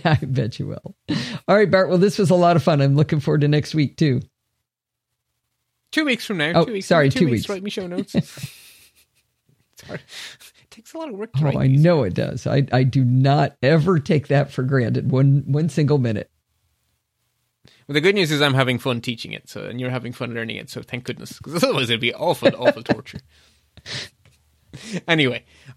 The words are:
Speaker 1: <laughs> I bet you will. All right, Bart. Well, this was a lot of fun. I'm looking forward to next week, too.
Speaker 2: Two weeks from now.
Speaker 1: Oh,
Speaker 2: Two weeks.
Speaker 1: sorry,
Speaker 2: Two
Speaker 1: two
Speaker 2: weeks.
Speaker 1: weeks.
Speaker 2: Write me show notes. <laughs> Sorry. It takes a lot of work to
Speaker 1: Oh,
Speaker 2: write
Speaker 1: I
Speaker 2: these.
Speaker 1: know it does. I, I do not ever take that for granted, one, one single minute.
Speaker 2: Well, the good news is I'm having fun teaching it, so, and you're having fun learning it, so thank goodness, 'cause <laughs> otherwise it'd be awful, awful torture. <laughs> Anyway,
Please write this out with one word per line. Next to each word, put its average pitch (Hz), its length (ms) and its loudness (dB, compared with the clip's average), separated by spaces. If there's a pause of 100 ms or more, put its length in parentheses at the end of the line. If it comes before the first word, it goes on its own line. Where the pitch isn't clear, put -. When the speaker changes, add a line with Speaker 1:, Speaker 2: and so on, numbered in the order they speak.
Speaker 1:
<laughs> - 40 -4
I 160 120 2
bet 127 420 -2
you 139 80 -6
will. - 280 -14 (540)
All 190 80 4
right, 208 140 4
Bart. 190 180 4
Well, 180 80 2
this 196 220 2
was 190 100 4
a 185 60 4
lot 175 220 6
of 156 60 2
fun. 147 200 4
I'm 139 120 4
looking 147 260 2
forward 147 200 0
to 147 80 2
next 147 260 0
week, 151 220 0
too. 135 240 2 (1700)
Speaker 2:
Two 311 120 0
weeks 254 220 0
from 202 100 -4
now. 156 200 0
Speaker 1:
Oh, 170 100 4
Speaker 2:
Two 226 80 -6
weeks. 190 140 -6
Speaker 1:
sorry, 151 200 6
Speaker 2:
Two 254 120 2
Speaker 1:
two - 40 4
Speaker 2:
weeks. 131 100 2
Speaker 1:
weeks. 101 140 -2
Speaker 2:
Write 190 140 -6
me 202 80 -8
show 185 160 -8
notes. 180 260 -8
<laughs> - 400 -6 (1200)
Sorry. - 240 -16
It - 680 -20
takes - 220 -20
a 330 60 -12
lot 320 100 -10
of 226 60 -12
work 214 180 -12
to 139 80 -2
Speaker 1:
Oh, 156 60 0
Speaker 2:
write 135 100 0
Speaker 1:
I 135 120 0
Speaker 2:
these. 139 140 4
Speaker 1:
know 165 200 4
it 90 100 -2
does. - 340 -6
I, 131 260 0
I 131 100 2
do 131 200 2
not 131 600 2
ever 165 360 4
take - 300 -2
that 139 220 0
for 131 120 -6
granted, 127 480 0
one, 139 360 4
one 147 240 0
single 147 260 2
minute. 117 340 -2 (1600)
Speaker 2:
Well, 143 60 -4
the 147 80 0
good 196 120 4
news 175 160 2
is 147 120 0
I'm 143 120 4
having 127 240 2
fun 120 220 -4
teaching 113 320 -8
it, - 160 -16
so, 104 160 -12
and 117 160 -10
you're 127 100 -6
having 123 220 -8
fun 120 220 -10
learning 113 220 -8
it, - 120 -14
so 117 140 -12
thank 127 220 -12
goodness, - 340 -12
'cause - 160 -14
<laughs> 170 100 -4
otherwise 135 240 0
it'd 113 120 -2
be 120 120 -2
awful, - 460 0
awful - 240 0
torture. - 420 -8
<laughs> - 40 -20 (1800)
Anyway, 139 360 0 (320)